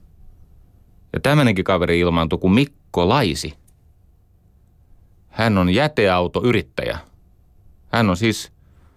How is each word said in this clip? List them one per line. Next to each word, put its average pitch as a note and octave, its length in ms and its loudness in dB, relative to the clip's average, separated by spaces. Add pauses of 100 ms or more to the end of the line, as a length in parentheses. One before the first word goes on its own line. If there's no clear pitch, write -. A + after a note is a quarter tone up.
(1120)
Ja - 80 -6
tämmönenkin B2+ 440 2
kaveri E2+ 360 0
ilmaantui E2+ 380 0
kuin F#2+ 140 0
Mikko G2+ 560 -2
Laisi. F2 460 -2 (1700)
Hän A2 300 0
on F#2 120 2
jäteautoyrittäjä. F#2 1300 0 (920)
Hän A#2 180 0
on F2+ 60 0
siis – A2 360 -4 (440)